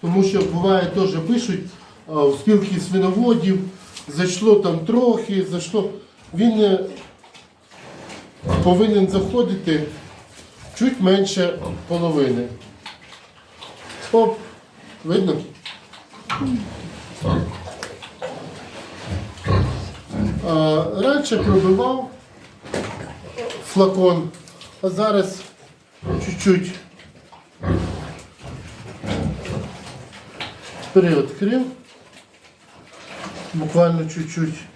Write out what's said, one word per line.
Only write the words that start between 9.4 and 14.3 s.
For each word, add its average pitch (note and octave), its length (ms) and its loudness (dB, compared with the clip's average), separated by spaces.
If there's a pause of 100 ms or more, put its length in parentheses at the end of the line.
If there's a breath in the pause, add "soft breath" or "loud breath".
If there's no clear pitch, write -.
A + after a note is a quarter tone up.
чуть B3 240 0
менше F#3+ 580 2 (280)
половини. C#3+ 600 0 (1600)
Оп, A3+ 260 4 (680)